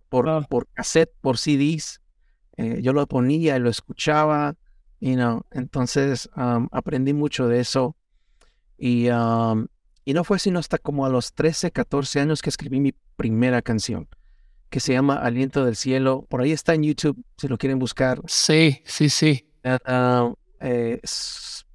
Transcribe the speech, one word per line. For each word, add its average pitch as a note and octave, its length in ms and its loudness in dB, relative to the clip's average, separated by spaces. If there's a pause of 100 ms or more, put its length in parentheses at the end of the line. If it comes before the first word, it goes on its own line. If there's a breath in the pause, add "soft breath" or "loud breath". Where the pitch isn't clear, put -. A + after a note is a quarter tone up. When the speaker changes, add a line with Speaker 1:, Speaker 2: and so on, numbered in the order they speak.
Speaker 1:
por, D#3+ 200 2
Speaker 2:
Ah. D#3 200 0
Speaker 1:
por D#3+ 240 -2
cassette, - 480 0
por C3 160 0
C D3 200 0
Ds. D3+ 440 -2 (560)
Eh, A2+ 240 -4
yo B2+ 120 0
lo C#3+ 140 2
ponía C#3 500 2
y - 20 0
lo A#2+ 100 2
escuchaba, D3+ 840 0 (500)
you B2+ 100 0
know, A#2 360 0
entonces, C3 840 -2
um, A#2+ 360 0
aprendí C3+ 420 -2
mucho D3 340 -2
de A#2+ 120 2
eso. B2+ 360 -2 (800)
Y, A#2+ 340 2
um, A2+ 580 2 (360)
y C3+ 100 -2
no E3+ 100 2
fue F#3+ 160 0
sino F#3 180 0
hasta E3 220 -4
como C#3+ 260 -2
a C3+ 40 0
los B2+ 240 0
trece, D#3 380 0
catorce C#3 480 -2
años D3+ 220 0
que - 80 -4
escribí C3+ 300 -4
mi C#3 120 2 (240)
primera A#2+ 460 2
canción, A2 460 -4 (640)
que - 80 -4
se C3 140 0
llama C#3 240 2
Aliento C3 460 -2
del A#2 120 2
Cielo. C3 520 0
Por B2+ 140 -4
ahí C#3 100 2
está D#3+ 220 0
en D#3 80 2
YouTube, D3+ 420 -2 (140)
si C#3+ 100 -6
lo B2 120 -2
quieren C3+ 180 0
buscar. B2+ 480 -2
Speaker 3:
Sí, D#3 580 4
sí, - 260 2
sí. D3 380 2 (160)
Speaker 1:
Ah, B2+ 220 0
ah, B2 480 2 (260)
eh, A#2+ 440 -2
es - 720 -12